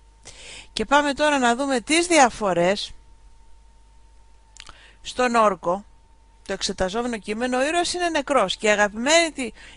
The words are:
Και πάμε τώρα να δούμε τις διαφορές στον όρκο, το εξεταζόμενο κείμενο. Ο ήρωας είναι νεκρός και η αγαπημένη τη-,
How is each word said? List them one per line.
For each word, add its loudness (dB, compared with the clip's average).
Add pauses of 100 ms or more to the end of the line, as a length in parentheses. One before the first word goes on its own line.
(720)
Και -4
πάμε 2
τώρα 2
να 2
δούμε -2
τις 0
διαφορές 2 (2000)
στον -2
όρκο, 2 (600)
το -6
εξεταζόμενο -4
κείμενο. -4
Ο 2
ήρωας 0
είναι -2
νεκρός 0
και -4
η 4
αγαπημένη 2
τη-, -8 (240)